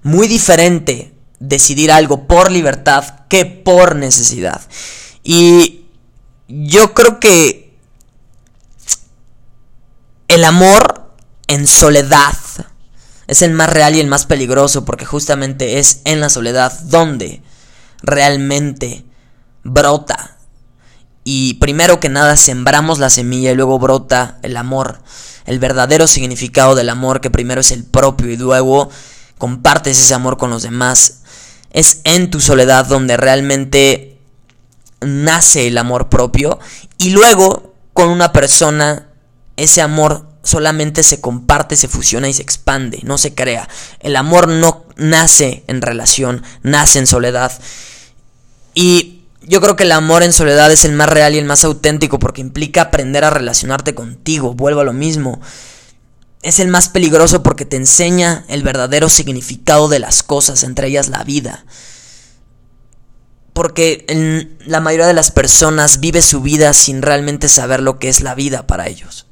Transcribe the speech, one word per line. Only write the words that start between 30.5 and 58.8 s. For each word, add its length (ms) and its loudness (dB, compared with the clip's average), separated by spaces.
los 120 -8
demás. 600 -2
Es 320 -2
en 260 0
tu 100 -4
soledad 460 4
donde 300 0
realmente 1040 0
nace 640 0
el 120 -2
amor 300 -2
propio, 500 0
y 120 -2
luego 640 4
con 160 2
una 220 0
persona 760 0
ese 260 0
amor 440 0
solamente 600 -2
se 180 0
comparte, 560 -2
se 120 -2
fusiona 400 -4
y 40 -4
se 100 -6
expande, 600 -6
no 160 -6
se 160 -4
crea. 340 -6
El 160 -4
amor 320 2
no 380 0
nace 680 0
en 160 -6
relación, 600 -4
nace 360 0
en 80 0
soledad. 460 0
Y 540 0
yo 180 0
creo 160 2
que 60 0
el 100 4
amor 300 4
en 100 2
soledad 400 4
es 120 4
el 80 0
más 160 2
real 260 2
y 40 0
el 60 -4
más 200 0
auténtico 540 -2
porque 220 -6
implica 420 -4
aprender 420 -2
a 60 2
relacionarte 640 -4
contigo. 600 -8
Vuelvo 260 -2
a 40 -2
lo 100 -6
mismo. 460 -6
Es 180 -2
el 100 2
más 200 0
peligroso 540 2
porque 240 -2
te 100 -6
enseña 720 0
el 140 -6
verdadero 480 -2